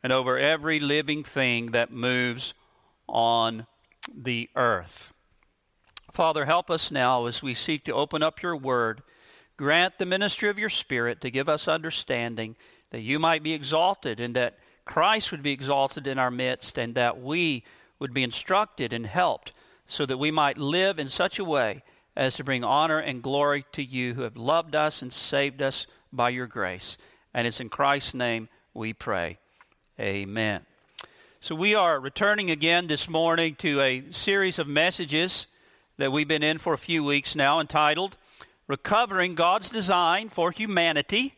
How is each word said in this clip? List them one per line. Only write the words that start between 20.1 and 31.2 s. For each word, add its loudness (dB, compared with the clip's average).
we 0
might 2
live 0
in -6
such -2
a -4
way 0
as 0
to -10
bring -2
honor 2
and -6
glory 0
to -8
you -4
who -6
have -8
loved 0
us 0
and -12
saved -2
us -4
by 0
your -4
grace. -6
And 0
it's -4
in -10
Christ's 0
name -2
we -6
pray. -4
Amen. -4